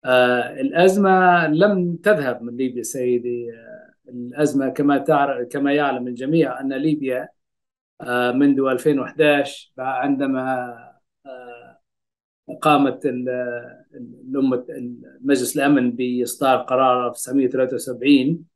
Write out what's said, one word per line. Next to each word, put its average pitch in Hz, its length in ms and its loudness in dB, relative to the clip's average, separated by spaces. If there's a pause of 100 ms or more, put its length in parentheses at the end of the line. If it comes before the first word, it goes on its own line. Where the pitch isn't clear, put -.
آه، 123 560 2
الأزمة 185 840 4
لم 175 500 2
تذهب 147 460 0
من 120 140 -10
ليبيا 123 260 -4
سيدي. 120 680 -4
آه، 117 340 -20 (220)
الأزمة 131 600 -2
كما 143 300 0
تعر-، 139 440 0
كما 139 320 -2
يعلم 127 340 -2
الجميع 131 520 -2
أن 135 120 -4
ليبيا، 135 560 -2 (720)
آه، 123 320 -2
منذ 139 280 4
ألفين 135 400 0
وحداش 143 760 0
بع-، 131 40 -12
عندما، 131 960 -2 (520)
آه، 123 540 -20 (800)
قامت 143 460 2
ال-، 123 220 -4 (680)
ال-، 120 360 -20
الأمة، 131 380 0
ال-، 120 520 -14
مجلس 127 360 0
الأمن 139 340 2
بإصدار 123 680 0
قرار 127 540 2
تسعمية 135 340 0
وثلاثة 131 280 0
وسبعين 131 720 0 (120)